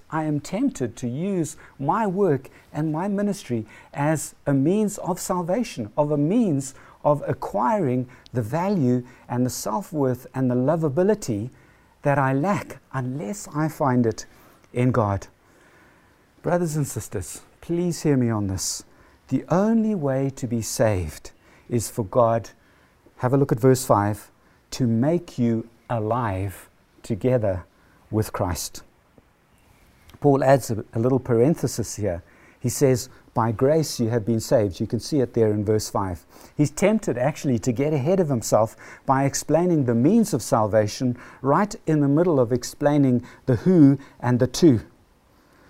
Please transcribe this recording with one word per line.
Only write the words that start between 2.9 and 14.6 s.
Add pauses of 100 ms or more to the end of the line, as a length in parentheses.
my
ministry (300)
as (100)
a
means
of
salvation,
of
a
means (280)
of
acquiring (240)
the
value (240)
and
the
self-worth
and
the
lovability (540)
that
I
lack (120)
unless
I
find
it (480)